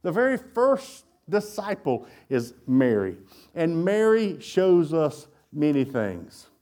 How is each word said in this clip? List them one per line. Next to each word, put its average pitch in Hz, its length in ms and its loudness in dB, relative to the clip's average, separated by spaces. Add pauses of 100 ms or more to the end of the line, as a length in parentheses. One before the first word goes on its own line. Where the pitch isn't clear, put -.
The 185 80 -4
very 240 260 0
first - 680 -2 (260)
disciple 202 760 -4 (240)
is 120 240 -2 (120)
Mary. 117 520 2 (360)
And 165 300 -2
Mary 214 560 2
shows 175 540 2
us 156 340 -2 (240)
many 147 320 0
things. 104 640 -6 (160)